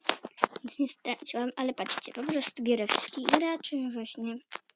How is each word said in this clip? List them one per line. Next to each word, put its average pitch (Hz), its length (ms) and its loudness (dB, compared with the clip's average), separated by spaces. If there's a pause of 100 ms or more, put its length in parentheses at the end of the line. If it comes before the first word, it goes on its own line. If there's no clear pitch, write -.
(640)
nic - 160 -6
nie 285 80 2
straciłam, 247 680 -4
ale 254 180 -2
patrzcie, - 400 -6
po - 100 -6
prostu 285 400 -2
biorę 233 240 4
wszystkich - 400 0
graczy, 302 680 2
właśnie. 226 440 -6 (380)